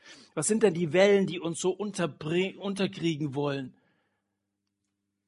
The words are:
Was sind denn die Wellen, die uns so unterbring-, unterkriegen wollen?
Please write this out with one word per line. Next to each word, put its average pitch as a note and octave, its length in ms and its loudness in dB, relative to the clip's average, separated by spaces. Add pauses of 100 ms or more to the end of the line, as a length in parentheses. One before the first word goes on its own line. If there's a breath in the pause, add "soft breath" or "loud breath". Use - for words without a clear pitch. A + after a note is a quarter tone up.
(340 loud breath)
Was D3+ 120 -2
sind A3 160 2
denn G3 120 4
die E3 180 -2
Wellen, G3 340 6
die D#3 140 -4
uns E3 200 -6
so F3+ 100 0
unterbring-, F3+ 880 -4
unterkriegen E3 760 -4
wollen? C#3 400 -4 (1500)